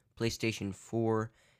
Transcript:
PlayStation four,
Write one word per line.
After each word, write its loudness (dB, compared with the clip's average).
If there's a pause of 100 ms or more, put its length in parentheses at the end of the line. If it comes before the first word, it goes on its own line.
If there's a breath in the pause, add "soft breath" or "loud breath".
(160)
PlayStation -2
four, 0 (280 soft breath)